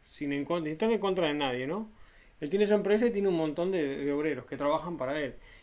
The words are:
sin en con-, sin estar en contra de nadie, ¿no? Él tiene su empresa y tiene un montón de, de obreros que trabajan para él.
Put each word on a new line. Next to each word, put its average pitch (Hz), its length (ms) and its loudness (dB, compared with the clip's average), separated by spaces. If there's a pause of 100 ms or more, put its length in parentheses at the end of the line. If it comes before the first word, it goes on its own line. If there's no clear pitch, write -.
sin 143 320 -6
en 143 120 -2
con-, 170 180 -2
sin 151 80 -4
estar 214 180 0
en 226 80 2
contra 185 300 2
de 147 80 0
nadie, 131 320 -2
¿no? 214 240 -6 (480)
Él 147 100 -6
tiene 196 160 2
su 202 80 4
empresa 208 320 4
y 226 60 4
tiene 196 160 2
un 175 100 4
montón 160 340 0
de, 147 260 0
de 143 140 -2
obreros 143 340 -2
que 139 120 -10
trabajan 156 400 -2
para 131 240 -2
él. 127 140 -6 (280)